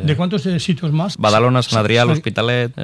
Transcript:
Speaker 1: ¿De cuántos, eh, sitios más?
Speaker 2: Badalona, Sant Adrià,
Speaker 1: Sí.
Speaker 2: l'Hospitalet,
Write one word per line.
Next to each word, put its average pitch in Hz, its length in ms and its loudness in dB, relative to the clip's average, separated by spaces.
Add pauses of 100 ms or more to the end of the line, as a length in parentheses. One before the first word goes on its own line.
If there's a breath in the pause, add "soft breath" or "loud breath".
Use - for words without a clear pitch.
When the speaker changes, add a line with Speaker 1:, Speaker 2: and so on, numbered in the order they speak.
Speaker 1:
¿De 151 140 0
cuántos, 175 300 -2
eh, 175 120 0
sitios 156 320 -2
más? 160 240 -2
Speaker 2:
Badalona, 117 460 4
Sant 110 240 0
Adrià, 113 160 2
Speaker 1:
Sí. 120 60 2
Speaker 2:
l'Hospitalet, 120 760 -2